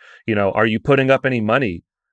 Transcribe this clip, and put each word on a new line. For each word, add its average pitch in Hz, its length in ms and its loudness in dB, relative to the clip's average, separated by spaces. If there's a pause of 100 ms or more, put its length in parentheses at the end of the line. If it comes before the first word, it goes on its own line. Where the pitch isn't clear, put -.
(260)
You 113 80 -2
know, 101 200 0
are 107 120 2
you 110 140 -2
putting 135 320 2
up 131 120 2
any 131 160 -2
money, 107 440 -2 (300)